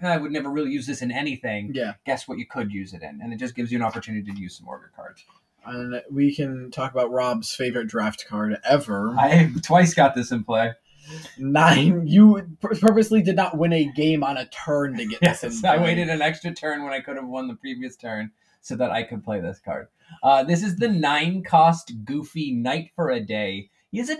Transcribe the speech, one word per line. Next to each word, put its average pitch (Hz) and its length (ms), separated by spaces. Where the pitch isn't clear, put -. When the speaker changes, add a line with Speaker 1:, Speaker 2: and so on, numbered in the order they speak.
Speaker 1:
"Ah, 180 60
I 165 80
would 147 160
never 143 180
really 143 220
use 131 160
this 135 140
in 123 100
anything." 120 600
Speaker 2:
Yeah. 107 220
Speaker 1:
Guess 131 220
what - 120
you - 80
could 107 260
use 95 200
it 85 100
in? 78 200
And 120 100
it 113 60
just 123 160
gives 120 160
you 120 80
an 117 60
opportunity 107 480
to 98 80
use 90 160
some - 100
more 67 100
of - 60
your - 140
cards. - 280
Speaker 2:
And 123 460
we 143 240
can 131 380
talk 131 180
about 123 220
Rob's 123 420
favorite 120 320
draft 107 420
card 107 300
ever. 113 480
Speaker 1:
I 151 360
twice 170 320
got 139 220
this 123 160
in 117 100
play. 113 300
Speaker 2:
Nine. 156 680
You 196 540
pur-, 214 140
purposely 214 480
did 175 140
not 180 200
win 165 160
a 160 120
game 151 400
on 135 120
a 127 100
turn 143 500
to 117 80
get 110 160
this 170 220
Speaker 1:
Yes, 226 200
Speaker 2:
in 185 60
Speaker 1:
I 151 80
Speaker 2:
play. 170 100
Speaker 1:
waited 170 220
an 156 140
extra 160 300
turn 147 320
when 139 80
I 135 80
could 139 160
have 131 100
won 127 220
the 120 60
previous 127 420
turn 110 360
so - 160
that 120 140
I 113 120
could 113 220
play 104 160
this 85 180
card. 69 300
Uh, 135 220
this 170 180
is 190 140
the 233 120
nine 165 540
cost 165 500
goofy 147 480
Knight 127 420
for 156 160
a 120 100
Day. 101 500
He 208 100
is 247 100
a 311 100